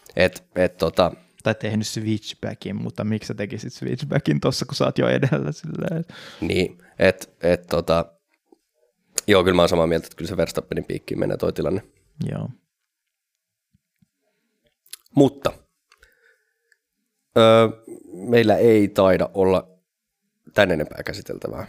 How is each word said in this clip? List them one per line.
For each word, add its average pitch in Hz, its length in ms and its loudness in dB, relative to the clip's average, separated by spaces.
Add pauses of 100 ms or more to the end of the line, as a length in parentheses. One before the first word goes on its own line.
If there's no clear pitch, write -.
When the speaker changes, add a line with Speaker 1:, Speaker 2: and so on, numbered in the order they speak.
(160)
Speaker 1:
Et, - 280 0 (120)
et, 90 200 0
tota 85 360 0 (300)
Speaker 2:
Tai 110 120 -2
tehnyt 107 320 -6
switchbackin, 107 920 -8
mutta 110 280 -8
miksi 107 240 -6
sä 110 60 -8
tekisit 107 380 -10
switchbackin 139 680 -4
tossa, - 260 -2
kun - 80 -12
sä - 100 -2
oot - 140 -2
jo - 100 0
edellä 135 440 0
silleen? 160 520 -8 (360)
Speaker 1:
Niin, 90 380 -2 (200)
et, - 320 2 (120)
et, 87 240 0
tota... 82 380 0 (1200)
Joo, 95 180 4
kyllä 90 120 2
mä 87 60 4
oon 85 60 4
samaa 85 180 2
mieltä, 82 200 -2
että - 100 -20
kyllä 80 120 -10
se 90 80 -8
Verstappenin 80 480 -6
piikkiin - 360 -8
menee - 160 -4
toi 90 160 -4
tilanne. 82 300 -4 (500)
Speaker 2:
Joo. 104 160 -8 (2750)
Speaker 1:
Mutta, - 380 2 (1800)
ö, 113 320 8 (460)
meillä 107 420 2
ei 104 320 6
taida 92 460 2
olla 92 340 2 (840)
tän 98 160 4
enempää 76 320 -4
käsiteltävää. - 680 -10